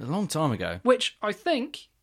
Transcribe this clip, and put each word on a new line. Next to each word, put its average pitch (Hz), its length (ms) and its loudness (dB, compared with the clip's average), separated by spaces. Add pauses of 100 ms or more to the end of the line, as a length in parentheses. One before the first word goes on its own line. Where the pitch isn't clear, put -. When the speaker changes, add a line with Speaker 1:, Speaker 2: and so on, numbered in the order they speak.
Speaker 1:
A 117 40 -8
long 175 240 -2
time 156 240 2
ago. 90 300 -4
Speaker 2:
Which 247 400 2
I 208 100 -2
think 294 560 -4 (140)